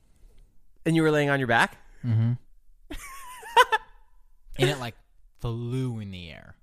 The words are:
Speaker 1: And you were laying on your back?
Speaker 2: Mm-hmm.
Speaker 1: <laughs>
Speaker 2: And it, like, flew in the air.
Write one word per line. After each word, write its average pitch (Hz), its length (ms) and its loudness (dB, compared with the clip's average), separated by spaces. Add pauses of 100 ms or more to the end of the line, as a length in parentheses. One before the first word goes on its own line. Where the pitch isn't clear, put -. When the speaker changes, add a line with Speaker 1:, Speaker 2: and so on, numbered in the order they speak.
(880)
Speaker 1:
And 165 100 2
you 160 60 4
were 156 100 4
laying 147 180 2
on 139 80 2
your 135 100 0
back? 120 280 2 (280)
Speaker 2:
Mm-hmm. 113 320 2
Speaker 1:
<laughs> - 60 -18 (2250)
Speaker 2:
And - 80 4
it, 143 120 -2
like, 120 160 -10 (440)
flew 120 600 -6
in 101 100 -10
the 87 200 -12
air. 50 320 -20